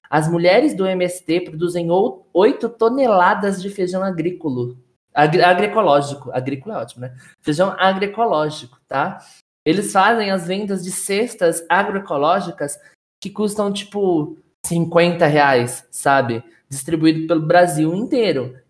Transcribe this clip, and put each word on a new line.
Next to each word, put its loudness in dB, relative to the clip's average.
As 2
mulheres 4
do -2
M 0
S -6
T -2
produzem -4
ou-, 0
oito 4
toneladas 2
de -8
feijão -4
agrícola. -4
Agri-, 4
agroecológico. 2
Agrícola -6
é -8
ótimo, -12
né? -14
Feijão 0
agroecológico, -2
tá? -4
Eles -2
fazem 2
as -4
vendas -4
de -10
cestas -2
agroecológicas -2
que -12
custam, -4
tipo, -4
cinquenta 2
reais, 2
sabe? 0
Distribuído -2
pelo -2
Brasil 2
inteiro. -2